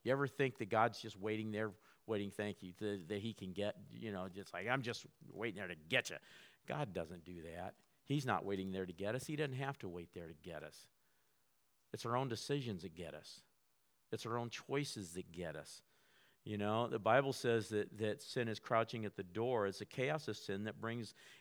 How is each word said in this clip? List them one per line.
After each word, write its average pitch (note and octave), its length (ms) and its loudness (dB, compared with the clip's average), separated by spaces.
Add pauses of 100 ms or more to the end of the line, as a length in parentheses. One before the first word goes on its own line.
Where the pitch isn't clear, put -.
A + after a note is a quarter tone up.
You A#2 80 4
ever C#3 160 6
think C3 320 2
that G#2+ 100 -2
God's A2+ 320 6
just G#2 180 -10
waiting G#2+ 320 0
there, G#2+ 200 0 (340)
waiting, G2+ 240 2
thank G#2 320 -2
you, F2+ 180 -10
that, G2+ 300 -2
that G2+ 100 0
he A2 140 -2
can F#2 180 -6
get, G2+ 240 0 (160)
you A2+ 200 -6
know, F#2+ 220 -2
just F#2+ 200 -10
like, F#2 140 -2
"I'm B2+ 160 4
just A#2 240 -4 (260)
waiting G2+ 240 -2
there G2 100 -4
to F2 80 -6 (140)
get A#2+ 220 4
you." D2 60 -6 (500)
God C3+ 260 -2
doesn't E2+ 300 -4
do F2 200 -10
that. E2+ 320 -8 (280)
He's C#3 220 2
not G#2 180 4
waiting F#2+ 280 0
there F#2+ 140 0
to F2 80 -6
get G2 220 0
us. C3 100 -4
He D3+ 120 -2
doesn't C#3+ 180 0
have C3+ 240 -2
to - 80 -6
wait F2 260 -6
there E2+ 140 -8
to E2 60 -10 (100)
get D#2+ 200 -8
us. - 240 -14 (1040)
It's - 120 -6
our A#2+ 120 4
own C3+ 100 4
decisions A#2 540 -2
that F2 120 -8
get E2 200 -8
us. - 280 -14 (680)
It's A2 140 -4
our A#2 120 0
own A#2+ 120 -2
choices C3 640 -2
that F2+ 180 -6
get E2 240 -4
us. - 260 -10 (600)
You G#2 140 -4
know, G#2+ 300 4
the A#2+ 120 0
Bible B2+ 340 6
says A#2 360 4
that, G#2 280 2
that G#2+ 240 0
sin A#2+ 260 0
is A2 120 -2
crouching A2+ 440 4
at G2+ 140 -4
the G2 60 -4
door. G#2+ 440 2
It's F#2+ 120 -2
the G#2 60 -6
chaos C#3+ 440 0
of G#2+ 80 -2
sin G2+ 260 -2
that G#2 160 -4
brings A2+ 340 -4 (280)